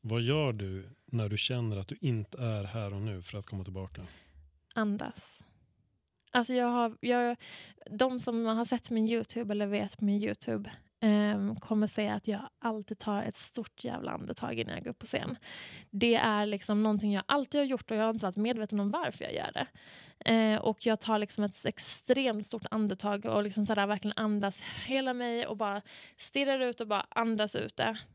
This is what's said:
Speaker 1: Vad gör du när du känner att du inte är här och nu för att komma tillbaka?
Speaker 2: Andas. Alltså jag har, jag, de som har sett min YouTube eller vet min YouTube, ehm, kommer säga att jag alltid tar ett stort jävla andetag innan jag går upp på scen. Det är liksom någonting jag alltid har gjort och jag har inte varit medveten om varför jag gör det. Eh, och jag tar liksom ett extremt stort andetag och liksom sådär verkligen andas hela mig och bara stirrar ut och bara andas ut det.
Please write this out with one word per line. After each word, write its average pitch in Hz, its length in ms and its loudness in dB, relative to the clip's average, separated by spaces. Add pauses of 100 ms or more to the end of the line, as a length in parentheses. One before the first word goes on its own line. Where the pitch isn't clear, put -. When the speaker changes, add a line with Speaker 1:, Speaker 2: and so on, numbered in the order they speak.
Speaker 1:
Vad 113 200 0
gör 135 320 2
du 98 360 -6 (160)
när 113 240 0
du 104 80 -2
känner 117 400 0
att 98 100 -6
du - 140 -10
inte 117 420 -2
är 110 200 0
här 101 300 -6
och 98 80 -4
nu 101 200 -4
för 104 160 -12
att 98 80 -10
komma 95 180 -8
tillbaka? 95 380 -10 (760)
Speaker 2:
Andas. 208 380 -2 (1200)
Alltså 247 220 2
jag 247 140 4
har, 240 340 0
jag, 240 360 2 (540)
de 254 280 2
som 233 260 -2
har 220 200 2
sett 240 240 -2
min 220 200 2
YouTube 226 440 -2
eller 208 140 0
vet 202 340 -2
min 202 220 4
YouTube, 214 480 -4 (280)
ehm, 208 560 4
kommer 214 320 0
säga 208 260 0
att 208 140 -4
jag 214 140 -2 (180)
alltid 220 400 -4
tar 202 240 0
ett - 140 -6
stort - 460 -10
jävla - 280 -4
andetag - 480 -4
innan - 160 -2
jag - 80 -8
går - 80 -6
upp - 80 -12
på 226 60 -14
scen. - 320 -4 (520)
Det 233 260 4
är 214 300 4
liksom 208 380 0
någonting 214 300 2
jag 196 120 0
alltid 285 360 2
har 277 40 4
gjort 262 260 -2
och 220 60 0
jag 214 60 2
har 220 100 4
inte 220 120 -2
varit 185 120 -2
medveten 214 420 0
om 202 120 2
varför 320 320 -2
jag - 100 -6
gör - 200 -2
det. - 140 -2 (640)
Eh, 220 280 6
och - 260 0
jag 220 140 4
tar 220 200 2
liksom 208 240 -2
ett 202 220 -2
extremt 247 800 2
stort - 260 -8
andetag 208 540 0
och 214 180 4
liksom 208 220 0
sådär 208 220 4
verkligen 208 300 -2
andas 208 440 0 (240)
hela 262 280 0
mig 240 340 -2
och 214 100 -4
bara 202 240 0 (360)
stirrar 277 420 0
ut 247 220 0
och 220 60 -4
bara 208 220 2
andas 226 460 0
ut - 200 -4
det. 220 220 0 (180)